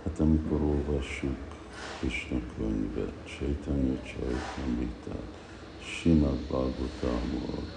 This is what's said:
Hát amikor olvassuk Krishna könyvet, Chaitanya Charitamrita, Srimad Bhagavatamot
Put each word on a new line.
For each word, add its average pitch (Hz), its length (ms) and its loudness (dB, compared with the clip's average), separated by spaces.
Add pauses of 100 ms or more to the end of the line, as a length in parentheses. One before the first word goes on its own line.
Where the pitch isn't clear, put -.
Hát - 160 -4
amikor 78 400 6
olvassuk 71 760 2 (600)
Krishna - 400 -2 (180)
könyvet, 53 560 0 (120)
Chaitanya 71 760 0
Charitamrita, 62 1120 -4 (640)
Srimad 71 600 6 (100)
Bhagavatamot 64 1300 -2